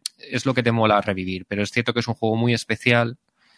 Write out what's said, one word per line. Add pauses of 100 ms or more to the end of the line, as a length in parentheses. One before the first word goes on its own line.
(300)
es
lo
que
te
mola
revivir,
pero
es
cierto
que
es
un
juego
muy
especial (420)